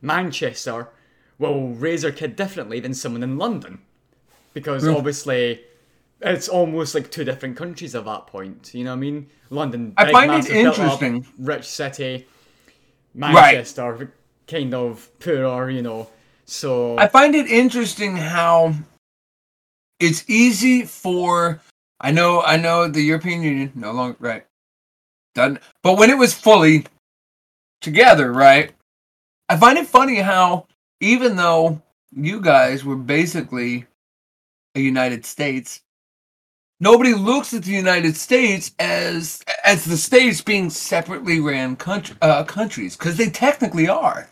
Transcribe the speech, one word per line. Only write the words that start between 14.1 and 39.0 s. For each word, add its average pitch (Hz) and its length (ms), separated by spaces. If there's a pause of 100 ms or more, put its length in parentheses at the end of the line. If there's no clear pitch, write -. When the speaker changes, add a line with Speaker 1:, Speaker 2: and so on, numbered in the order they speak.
Speaker 1:
kind 139 260
of 123 360 (100)
poorer, 131 500
you 127 120
know, 113 260 (380)
so 120 520
Speaker 2:
I 208 100
find 285 260
it 285 120
interesting 226 680
how 165 580 (1300)
it's 165 280
easy 240 560
for, 175 760 (400)
I 135 100
know, 175 320
I 156 140
know 165 320
the 151 140
European 165 400
Union 135 320
no 113 180
longer, 123 280
right, 117 240 (880)
done, 131 240 (240)
but 185 140
when 220 140
it 277 80
was 247 160
fully 160 520 (920)
together, 156 520
right, 139 400 (760)
I 175 80
find 247 220
it 302 80
funny 254 300
how 185 500 (340)
even 233 360
though 165 440 (340)
you 170 260
guys 135 440
were 139 120
basically 127 920 (880)
a 139 60
United 127 440
States, 131 560 (1000)
nobody 233 340
looks 240 400
at 202 80
the 185 100
United 175 440
States 226 600
as, 175 640 (220)